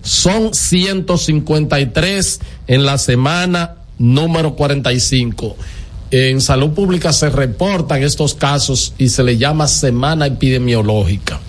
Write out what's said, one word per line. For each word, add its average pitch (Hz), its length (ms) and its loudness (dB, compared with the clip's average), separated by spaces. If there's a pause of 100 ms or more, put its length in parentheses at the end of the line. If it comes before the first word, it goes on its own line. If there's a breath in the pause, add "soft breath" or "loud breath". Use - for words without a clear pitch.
son 220 500 0
ciento 185 640 0
cincuenta 151 600 0
y 139 80 0
tres 185 520 -2 (280 loud breath)
en 135 180 4
la 139 140 0
semana 170 760 0 (200)
número 151 580 2
cuarenta 139 380 0
y 123 60 0
cinco. 117 580 -2 (540 loud breath)
En 131 300 2
Salud 135 300 2
Pública 180 420 0
se 151 160 2
reportan 139 720 0
estos 143 320 0
casos 139 640 -2
y 131 120 4
se 123 140 0
le 123 140 2
llama 147 300 2
semana 143 580 0
epidemiológica. 113 1200 0